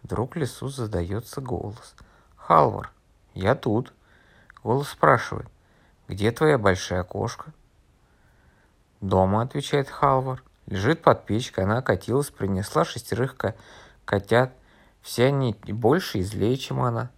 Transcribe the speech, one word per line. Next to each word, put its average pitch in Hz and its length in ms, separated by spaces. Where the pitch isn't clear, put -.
вдруг 107 320
в 175 60
лесу 123 300
задаётся 107 720
голос. 117 520
"Халвар, 135 560
я 95 180
тут". 123 400
Голос 135 260
спрашивает: - 580
"Где 101 240
твоя 147 260
большая 92 460
кошка?" - 500
"Дома", 95 420
отвечает 139 460
Халвар. 131 540
"Лежит 107 360
под - 240
печкой, 104 380
она 104 140
окатилась, 127 540
принесла 95 520
шестерых - 540
ко-, - 180
котят. 117 480
Все - 260
они 135 280
и 104 60
больше, 117 480
и 90 40
злее, 107 340
чем 131 240
она". 117 360